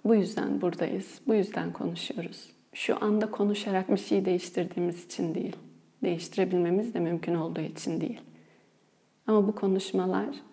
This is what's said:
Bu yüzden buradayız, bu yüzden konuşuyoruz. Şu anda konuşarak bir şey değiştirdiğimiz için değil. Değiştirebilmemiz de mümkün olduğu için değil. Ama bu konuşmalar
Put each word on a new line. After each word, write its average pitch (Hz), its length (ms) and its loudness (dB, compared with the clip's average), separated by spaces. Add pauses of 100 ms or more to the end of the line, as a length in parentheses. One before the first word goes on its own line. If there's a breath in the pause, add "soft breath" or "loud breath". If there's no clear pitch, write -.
Bu 226 100 6
yüzden - 460 2
buradayız, 180 640 -2
bu 220 80 4
yüzden 185 380 0
konuşuyoruz. - 800 -8 (200)
Şu - 320 -2
anda 214 260 2
konuşarak 202 600 0
bir 196 60 6
şey 190 280 2
değiştirdiğimiz 175 800 0
için 165 300 -4
değil. - 220 -4 (480)
Değiştirebilmemiz 180 920 0
de 175 60 0
mümkün 170 340 0
olduğu 165 260 -2
için 165 400 -4
değil. 190 200 -4 (1040 loud breath)
Ama 208 220 6
bu 214 60 0
konuşmalar 190 760 0 (240)